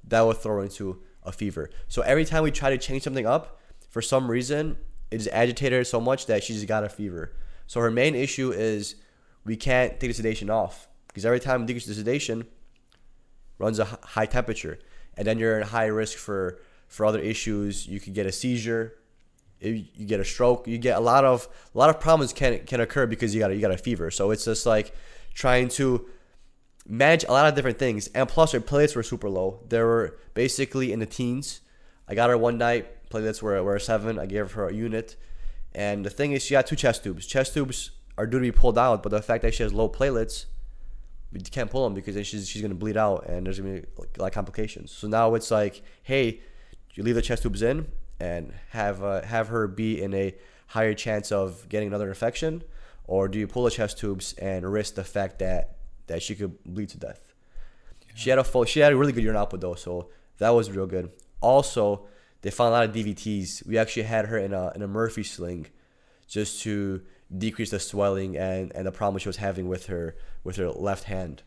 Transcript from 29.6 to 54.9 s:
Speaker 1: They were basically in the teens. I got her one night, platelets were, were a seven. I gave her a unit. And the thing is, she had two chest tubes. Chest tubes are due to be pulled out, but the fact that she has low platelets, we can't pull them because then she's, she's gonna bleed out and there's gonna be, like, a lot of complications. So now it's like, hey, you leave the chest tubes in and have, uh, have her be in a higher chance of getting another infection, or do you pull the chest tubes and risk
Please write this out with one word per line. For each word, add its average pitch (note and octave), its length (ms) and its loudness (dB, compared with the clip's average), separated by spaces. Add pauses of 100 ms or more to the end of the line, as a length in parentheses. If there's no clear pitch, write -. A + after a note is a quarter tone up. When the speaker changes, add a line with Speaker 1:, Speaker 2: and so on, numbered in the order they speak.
Speaker 1:
They A2+ 120 4
were A2+ 380 2 (140)
basically C3 580 0
in A2 80 -2
the A2 60 -2
teens. B2 560 -4 (480)
I - 40 -4
got A#2 160 4
her B2 80 6
one A#2 200 2
night, A#2 520 -2
platelets A2 320 -4
were, G2 220 0
were G2+ 140 0
a - 20 -2
seven. A2 400 -2
I D#2+ 60 -4
gave G2 260 -4
her G#2 160 -4
a F#2 60 -4
unit. A2 420 -4 (580)
And G2+ 320 -4
the G2+ 40 -4
thing C#3+ 240 -2
is, C3+ 100 0
she C#3+ 120 0
had C3 120 6
two D#3 80 -2
chest A#2+ 300 0
tubes. F2 200 -6
Chest C3 280 0
tubes C3+ 380 -4 (260)
are A2 100 -2
due B2+ 120 0
to B2+ 40 2
be B2 80 2
pulled A#2 260 10
out, A#2+ 240 6
but G#2 120 -2
the G#2+ 80 2
fact A2+ 220 0
that A2+ 100 4
she A#2 100 0
has G#2 80 0
low G#2+ 160 4
platelets, B2 600 0 (840)
we F#2 80 -8
can't A#2 280 -4
pull C3 140 0
them G#2+ 100 0
because G2 220 -6
then G#2 80 -4
she's, G2+ 240 -6
she's G#2 140 -8
gonna G#2 140 -4
bleed G#2 200 -4
out G#2 320 2
and F2+ 180 -2
there's F#2+ 140 -2
gonna F#2+ 220 -6
be, - 40 -14 (120)
like, - 200 -8
a - 40 -4
lot F#2 60 0
of G2 60 -4
complications. - 580 -6
So - 180 -8
now A2+ 260 4
it's A2+ 160 -2
like, G#2+ 300 2 (220)
hey, C3 360 0 (540)
you G#2 100 -8
leave A#2 120 2
the A2+ 60 2
chest - 220 0
tubes G2+ 180 -2
in C#3+ 260 0 (340)
and E2+ 320 -6 (160)
have, G2+ 340 -4
uh, G2 200 -2
have A2 260 -2
her A2+ 180 0
be G#2+ 340 -2
in G2 120 -4
a G2 200 0 (340)
higher A2 260 2
chance G#2+ 400 -4
of F#2+ 340 -2
getting G#2+ 220 -2
another G2+ 180 -2
infection, D#3 560 -4 (400)
or G2 240 0
do F#2+ 100 -4
you G#2 100 -2
pull B2 160 -2
the A#2 80 4
chest G#2+ 260 -4
tubes G2 360 -6
and F#2 380 -4
risk G#2+ 240 -2